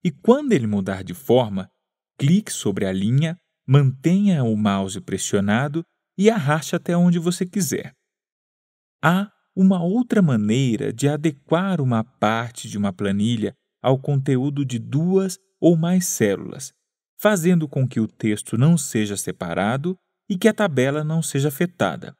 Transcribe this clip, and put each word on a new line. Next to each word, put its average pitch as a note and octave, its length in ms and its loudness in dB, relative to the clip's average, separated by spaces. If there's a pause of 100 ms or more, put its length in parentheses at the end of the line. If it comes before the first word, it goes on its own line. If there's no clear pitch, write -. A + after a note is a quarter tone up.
E F3 80 0
quando C4+ 400 2
ele A#2+ 160 2
mudar G2 340 -4
de F#2 100 -12
forma, G2+ 560 0 (480)
clique E3+ 360 0
sobre G2+ 340 -4
a F#2+ 60 -2
linha, C3 440 0 (300)
mantenha D3 800 2
o A2 120 0
mouse G2 440 -2
pressionado G#2 840 -2 (340)
e G3+ 140 4
arraste D#3+ 460 -2
até F3 200 -2
onde F3 220 4
você F3 260 -2
quiser. D3+ 480 -4 (1080)
Há F#3 260 2 (280)
uma F#3+ 260 4
outra A3 400 0
maneira A2+ 680 0
de A2+ 160 -2
adequar D#3+ 720 -2
uma A#2 240 0
parte A2+ 640 -4
de G#2+ 100 -8
uma G2+ 140 -2
planilha G#2 600 -2 (300)
ao C3 160 2
conteúdo C#3 680 -2
de B2 140 -6
duas F3 580 -2 (240)
ou E3+ 160 6
mais F3+ 300 0
células, - 680 -4 (480)
fazendo F3+ 480 2
com C3+ 180 0
que - 120 -4
o A2 80 2
texto - 500 -4
não D#3 220 4
seja G#2 380 -2
separado G2+ 840 -4 (300)
e F#3+ 100 -4
que F#3 80 0
a G#3+ 80 4
tabela D3+ 480 0
não D#3 180 -2
seja C#3+ 280 -2
afetada. C#3 720 -4